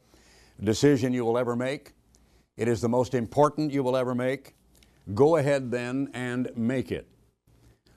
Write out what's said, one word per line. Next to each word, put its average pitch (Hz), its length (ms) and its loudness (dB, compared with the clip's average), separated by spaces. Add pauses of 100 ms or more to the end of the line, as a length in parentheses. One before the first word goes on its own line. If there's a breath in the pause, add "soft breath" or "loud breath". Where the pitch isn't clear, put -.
(600 soft breath)
decision 127 520 2
you 123 100 -2
will 113 140 0
ever 120 180 -2
make. 131 380 -6 (640 soft breath)
It 113 100 -2
is 117 140 0
the 120 80 0
most 123 240 0
important 147 580 0
you 139 100 -2
will 127 140 0
ever 127 180 -2
make. 131 420 -4 (580 soft breath)
Go 147 220 6
ahead 139 340 0
then 123 440 -4
and 123 440 -6
make 117 340 -2
it. 76 160 -8 (880 soft breath)